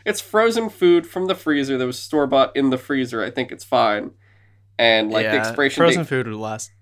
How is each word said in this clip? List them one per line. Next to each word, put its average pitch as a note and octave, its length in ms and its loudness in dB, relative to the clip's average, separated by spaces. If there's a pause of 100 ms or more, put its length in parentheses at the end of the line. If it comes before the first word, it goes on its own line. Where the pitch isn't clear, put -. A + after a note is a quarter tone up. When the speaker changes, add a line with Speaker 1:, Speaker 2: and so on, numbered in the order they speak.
Speaker 1:
"It's G#3 160 -4
frozen A3+ 480 0
food F3 380 4
from F#3 220 -4
the F#3+ 60 0
freezer C#3 440 -2
that B2+ 80 -2
was B2 120 -6
store-bought C#3 560 0
in C#3 140 0
the B2+ 80 2
freezer. B2+ 480 -4
I A#2+ 60 -4
think B2+ 200 -6
it's - 140 -16
fine." A2 460 0 (680)
And, A2+ 320 4
like, A2 140 0
the G#2+ 80 -2
Speaker 2:
Yeah, G#2+ 80 0
Speaker 1:
expiration A#2 400 -2
Speaker 2:
frozen E3+ 220 4
Speaker 1:
date D3 60 -10
Speaker 2:
food B2+ 180 -2
would G#2+ 100 -8
last A2 340 -10 (120)